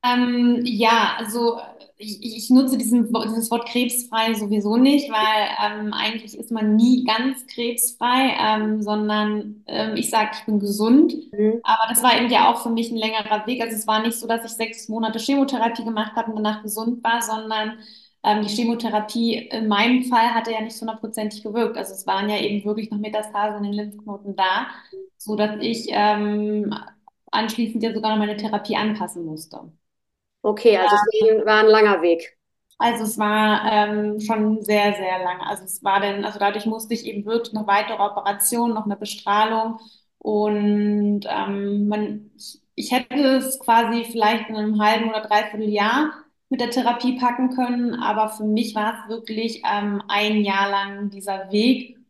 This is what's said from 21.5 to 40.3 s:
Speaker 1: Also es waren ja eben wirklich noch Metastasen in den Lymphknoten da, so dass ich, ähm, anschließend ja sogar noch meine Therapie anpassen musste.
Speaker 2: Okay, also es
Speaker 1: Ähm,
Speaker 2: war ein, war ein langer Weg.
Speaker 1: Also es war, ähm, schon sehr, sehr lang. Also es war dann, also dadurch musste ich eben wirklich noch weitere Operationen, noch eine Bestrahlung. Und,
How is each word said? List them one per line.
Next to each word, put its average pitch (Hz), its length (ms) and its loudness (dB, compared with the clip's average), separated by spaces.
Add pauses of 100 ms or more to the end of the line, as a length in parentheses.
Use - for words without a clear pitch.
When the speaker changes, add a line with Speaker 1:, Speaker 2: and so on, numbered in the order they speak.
Speaker 1:
Also - 180 -10
es - 120 -12
waren 190 220 -2
ja 208 120 -2
eben 202 240 -2
wirklich 214 260 -4
noch 208 80 -4
Metastasen 214 680 -4
in 202 60 -4
den - 40 -4
Lymphknoten 208 600 -10
da, 190 300 0 (500)
so 214 200 -6
dass 214 240 0
ich, 226 300 -4
ähm, 208 840 0 (560)
anschließend 220 540 -2
ja 226 100 -2
sogar 220 180 -2
noch 220 60 2
meine 208 180 -2
Therapie 208 400 -4
anpassen 202 480 -4
musste. 156 480 -14 (720)
Speaker 2:
Okay, 208 340 4
also 202 180 6
es 208 60 6
Speaker 1:
Ähm, 208 40 4
Speaker 2:
war 220 240 4 (100)
ein, 220 60 0
war 214 140 6
ein 220 80 8
langer 214 340 8
Weg. 170 340 2 (420)
Speaker 1:
Also 226 260 0
es 214 140 -4
war, 214 520 2
ähm, 208 500 0
schon 214 420 0
sehr, 208 320 2
sehr 185 280 -2
lang. 180 200 -4
Also - 220 -8
es - 200 -14
war 196 160 2
dann, 202 240 -2
also 208 160 -8
dadurch 208 260 0
musste 226 280 -4
ich - 120 -8
eben 202 180 -8
wirklich 233 280 -4
noch 214 160 -6
weitere 208 340 0
Operationen, 208 720 -2
noch 214 120 -4
eine 202 100 -4
Bestrahlung. 220 800 -2 (400)
Und, 208 1080 2